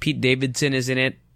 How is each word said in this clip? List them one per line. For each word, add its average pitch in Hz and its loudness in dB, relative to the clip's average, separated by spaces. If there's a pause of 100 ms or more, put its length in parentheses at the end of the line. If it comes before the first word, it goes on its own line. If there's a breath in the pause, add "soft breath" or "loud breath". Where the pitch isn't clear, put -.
Pete 139 -4
Davidson 131 0
is 127 -2
in 131 0
it. 131 0 (160)